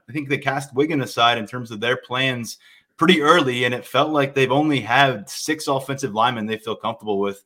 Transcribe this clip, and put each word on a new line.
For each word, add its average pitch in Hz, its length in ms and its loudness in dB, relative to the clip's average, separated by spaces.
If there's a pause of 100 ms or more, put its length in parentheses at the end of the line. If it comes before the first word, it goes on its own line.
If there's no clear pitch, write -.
(120)
think 139 160 -8
they 135 100 -2
cast 139 380 -6
Wiggin 151 240 0
aside 120 380 2
in 107 80 -6
terms 120 260 -12
of 107 80 -10
their 123 160 0
plans 123 640 -4 (380)
pretty 170 240 4
early, 143 440 4
and 123 100 0
it 113 100 -8
felt 151 280 0
like 139 200 2
they've 131 200 2
only 147 260 2
had 117 500 2
six - 380 -6
offensive 135 480 -4
linemen 113 320 0
they 110 100 -4
feel 107 200 -8
comfortable 107 420 -4
with 98 280 -4